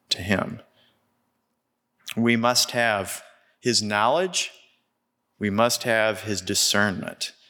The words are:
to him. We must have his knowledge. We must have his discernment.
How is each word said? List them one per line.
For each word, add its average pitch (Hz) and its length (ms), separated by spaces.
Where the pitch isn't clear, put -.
to - 120
him. 95 400
We 117 200
must 120 360
have 110 520
his 110 220
knowledge. 123 680
We 104 100
must 113 340
have 110 380
his 104 200
discernment. 101 920